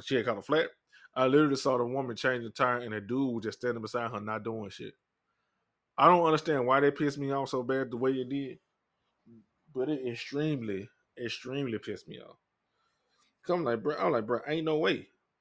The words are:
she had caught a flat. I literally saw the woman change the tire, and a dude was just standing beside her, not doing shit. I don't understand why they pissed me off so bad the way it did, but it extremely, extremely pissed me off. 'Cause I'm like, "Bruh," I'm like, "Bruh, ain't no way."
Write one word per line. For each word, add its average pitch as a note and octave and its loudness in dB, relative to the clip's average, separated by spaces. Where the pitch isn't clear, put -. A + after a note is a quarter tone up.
she C3+ -2
had A2+ 2
caught A2 -2
a - -10
flat. - 0
I C3 2
literally C#3 6
saw C3 0
the A#2+ 0
woman B2+ -4
change B2+ 0
the A2+ -10
tire, B2 0
and A#2+ -8
a G#2+ -4
dude B2 -2
was G#2+ -4
just G#2+ -6
standing A#2 -4
beside A2+ -4
her, A2 -6
not G#2+ -6
doing A2 -8
shit. - -14
I C#3 8
don't F3 8
understand D3+ 2
why C3 6
they C#3 6
pissed C#3+ 0
me C#3 -4
off C#3 -2
so C3 -2
bad B2+ -2
the B2 -8
way C3 2
it B2+ -4
did, C#3 -6
but C3 -2
it C3 -2
extremely, A#2+ -4
extremely B2 -6
pissed G2+ -10
me - -16
off. - -20
'Cause F3+ 0
I'm F3 0
like, A#2 0
"Bruh," D3 -2
I'm F#3 2
like, A#2 2
"Bruh, A#2 -2
ain't D#3+ -2
no D#3 2
way." E3+ 0